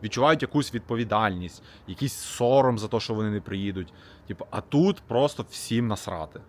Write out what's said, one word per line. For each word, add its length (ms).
відчувають 400
якусь 320
відповідальність, 880
якийсь 280
сором 640
за 100
те, 120
що 140
вони 160
не 100
приїдуть. 520
Типу, 240
а 100
тут 480
просто 420
всім 380
насрати. 600